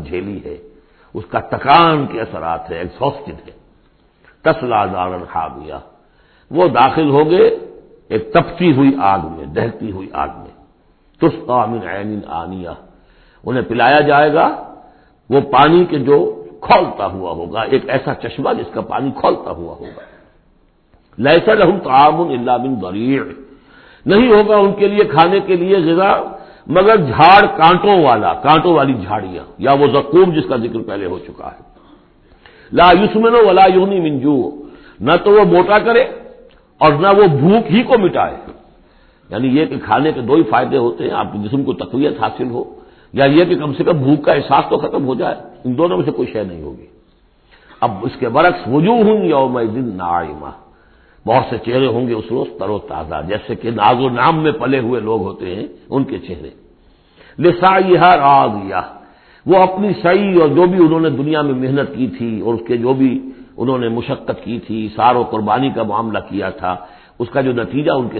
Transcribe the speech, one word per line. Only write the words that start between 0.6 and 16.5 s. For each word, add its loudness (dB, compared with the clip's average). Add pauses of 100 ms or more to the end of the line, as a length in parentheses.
اس -12
کا -4 (100)
تکان 2 (100)
کے -10
اثرات -8
ہے، -10
ایگزاسٹڈ -8
ہے۔ -20 (920)
تصلی 0 (100)
نارا -6 (100)
حامیہ، -10 (720)
وہ 2 (100)
داخل 2
ہوں 2
گے 4 (680)
ایک -4 (100)
تپتی 0
ہوئی 4 (140)
آگ 2 (140)
میں، -14
دہتی -6
ہوئی -12
آگ -6
میں۔ -20 (680)
تُسقی 0
من -6
عینٍ -8 (160)
آنیہ، -10 (680)
انہیں -4
پلایا 4
جائے 4
گا 2 (840)
وہ 2 (120)
پانی 6
کے -2
جو 4 (440)